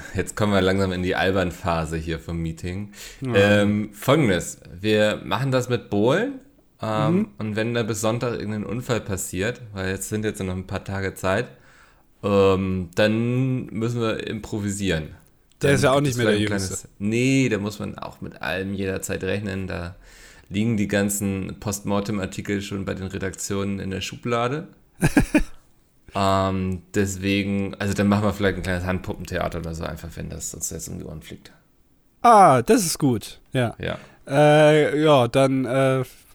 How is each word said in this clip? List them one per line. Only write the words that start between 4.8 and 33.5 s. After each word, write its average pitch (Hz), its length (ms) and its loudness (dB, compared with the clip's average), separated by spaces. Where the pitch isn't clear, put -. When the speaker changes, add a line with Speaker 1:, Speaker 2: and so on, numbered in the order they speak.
Speaker 1:
machen 120 260 -2
das 123 180 0
mit 120 200 -2
Bohlen. 165 500 2
Ähm, 110 340 0
Speaker 2:
Mhm. 214 120 0
Speaker 1:
und 107 180 -6
wenn 113 160 0
da 117 100 0
bis 104 160 -4
Sonntag 117 400 -2
irgendein 104 260 -6
Unfall 120 360 -4
passiert, 95 580 -4
weil 95 160 -4
jetzt 95 180 -6
sind 107 160 -4
jetzt 104 180 -4
noch 92 140 -4
ein 92 120 -8
paar 95 180 -8
Tage 95 280 -4
Zeit, 98 340 0
ähm, 95 720 2
dann 120 720 2
müssen 117 340 -4
wir 110 280 -2
improvisieren. 101 800 -4
Speaker 2:
Der 139 100 4
Speaker 1:
Dann 139 40 4
Speaker 2:
ist 131 80 2
ja 139 80 6
auch 139 40 4
Speaker 1:
gibt 143 80 4
Speaker 2:
nicht 139 100 2
Speaker 1:
es 120 60 -6
Speaker 2:
mehr 117 80 2
der 107 100 4
Speaker 1:
vielleicht 104 140 0
ein 101 60 0
Speaker 2:
Jüngste. 95 180 -4
Speaker 1:
kleines, - 20 -20
nee, 123 500 2
da 107 80 0
muss 101 220 -6
man 101 200 -8
auch - 220 -12
mit - 200 -12
allem 95 320 -4
jederzeit 95 520 -4
rechnen. 95 420 -4
Da 87 280 -8
liegen 110 300 0
die 104 100 0
ganzen 101 720 -2
Postmortem-Artikel 101 1000 -4
schon 101 240 -8
bei 98 80 -4
den 95 140 -8
Redaktionen 98 720 -4
in 90 100 -8
der 92 120 -6
Schublade. 123 640 -4
Speaker 2:
<laughs> 160 60 4
Speaker 1:
Ähm, 95 640 0
deswegen, 98 800 0
also 101 180 -2
dann 101 140 2
machen 101 160 4
wir 101 100 2
vielleicht 95 240 0
ein 85 60 -6
kleines 90 200 -2
Handpuppentheater 87 760 -4
oder 82 160 -8
so, 82 80 -8
einfach 80 320 -10
wenn 80 120 -10
das 80 280 -10
uns - 160 -8
jetzt 85 160 -10
um 90 100 -10
die 82 80 -12
Ohren 78 160 -12
fliegt. - 300 -18
Speaker 2:
Ah, 185 400 8
das 226 200 4
ist 160 140 -2
gut, 123 420 0